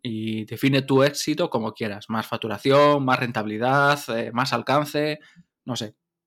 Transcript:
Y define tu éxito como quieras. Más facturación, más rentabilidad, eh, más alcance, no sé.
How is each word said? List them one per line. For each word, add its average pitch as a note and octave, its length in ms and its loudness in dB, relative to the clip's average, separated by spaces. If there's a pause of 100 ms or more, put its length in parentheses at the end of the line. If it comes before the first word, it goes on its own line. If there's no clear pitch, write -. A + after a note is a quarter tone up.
Y A2 420 -6
define C3+ 380 0
tu C3+ 220 4
éxito D3 460 0
como A2 240 -4
quieras. G#2 360 -8
Más A2 180 -4
facturación, C3+ 800 2
más B2+ 120 2
rentabilidad, B2+ 800 0 (120)
eh, A2+ 240 -4
más B2+ 180 -2
alcance, D3 680 0 (440)
no B2 140 -6
sé. G#2+ 180 -10 (320)